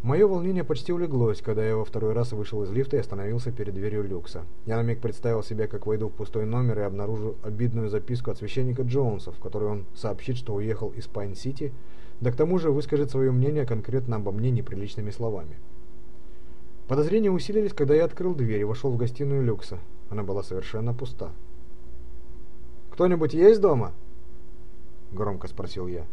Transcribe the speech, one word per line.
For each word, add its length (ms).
Мое 220
волнение 340
почти 300
улеглось, 480
когда 260
я 100
во 80
второй 280
раз 180
вышел 320
из 80
лифта 260
и 40
остановился 500
перед 240
дверью 300
люкса. 400
Я 120
на 60
миг 180
представил 420
себе, 240
как 180
войду 240
в 40
пустой 340
номер 320
и 40
обнаружу 600
обидную 460
записку 420
от 80
священника 440
Джонса, 500
в 80
которой 280
он 160
сообщит, 400
что 180
уехал 360
из 180
Пайн-Сити, 640
да 100
к 60
тому 240
же 100
выскажет 400
свое 220
мнение 340
конкретно 480
обо 160
мне 220
неприличными 580
словами. 460
Подозрения 460
усилились, 400
когда 240
я 80
открыл 320
дверь 240
и 40
вошел 280
в 40
гостиную 460
люкса. 380
Она 140
была 220
совершенно 500
пуста. 380
"Кто-нибудь 420
есть 260
дома?" 320
громко 380
спросил 400
я. 240